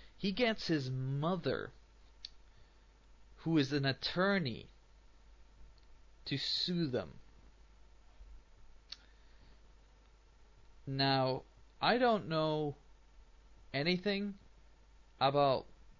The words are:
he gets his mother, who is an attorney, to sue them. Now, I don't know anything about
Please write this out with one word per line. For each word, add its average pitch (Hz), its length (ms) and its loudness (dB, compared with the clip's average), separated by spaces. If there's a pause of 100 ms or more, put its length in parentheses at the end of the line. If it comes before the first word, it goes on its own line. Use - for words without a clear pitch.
(180)
he 196 140 -2
gets 220 360 0
his 143 220 0
mother, 135 840 -2 (1700)
who 160 140 2
is 139 160 2
an 139 120 0
attorney, 175 840 0 (1600)
to 139 120 -4
sue 170 500 -2
them. 107 220 -4 (3750)
Now, 135 560 2 (380)
I 196 160 4
don't 233 320 4
know 156 460 0 (1000)
anything 190 640 0 (840)
about 139 460 4 (340)